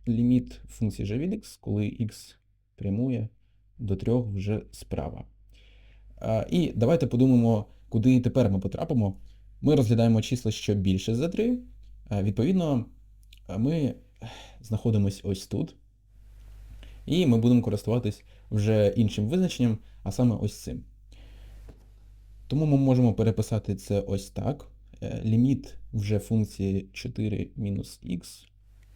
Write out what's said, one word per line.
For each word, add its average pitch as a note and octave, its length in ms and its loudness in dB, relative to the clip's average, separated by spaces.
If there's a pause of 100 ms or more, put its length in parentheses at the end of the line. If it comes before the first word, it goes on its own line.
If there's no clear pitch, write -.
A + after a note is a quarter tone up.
ліміт A#2+ 600 2
функції - 400 -4
g G#2+ 100 -4
від F3 160 -4
x, - 260 -12
коли G#2 240 -2
x - 520 -8 (400)
прямує A2+ 520 -2 (500)
до G2 180 -4
трьох A#2 300 0
вже G2+ 440 -4
справа. - 540 -10 (920)
А, A2 340 -2
і E3 260 0
давайте B2 300 2
подумаємо, A#2+ 600 4 (220)
куди B2 320 4
тепер B2 300 2
ми G2 80 0
потрапимо. G2+ 580 -2 (440)
Ми D3 140 4
розглядаємо A#2 480 4
числа, A#2 300 -4
що - 220 -2
більше G2 400 0
за C#3 140 -2
три. A#3+ 300 0 (500)
А, G2+ 140 -2
відповідно, C#3 640 0 (600)
а, F#2 120 -8
ми C#3 360 0 (680)
знаходимось G#2+ 640 0
ось G2 220 -6
тут. - 300 -6 (1300)
І E3+ 200 2
ми A#2 120 6
будемо A#2+ 240 6
користуватись G#2+ 640 -2 (260)
вже G#2 460 2
іншим G#2 320 0
визначенням, B2+ 500 0 (240)
а G2 100 -6
саме A#2+ 240 2
ось - 260 -6
цим. - 220 -12 (1600)
Тому D3+ 200 0
ми C#3+ 100 4
можемо B2+ 380 4
переписати A2 600 0
це G2+ 260 -2
ось G2 300 -4
так. G#2+ 400 -6 (320)
Е, - 220 -8
ліміт A#2+ 500 0 (180)
вже G#2+ 260 -2
функції G2 760 -2
чотири G#2+ 640 -6
мінус - 460 -8
ікс - 440 -10 (500)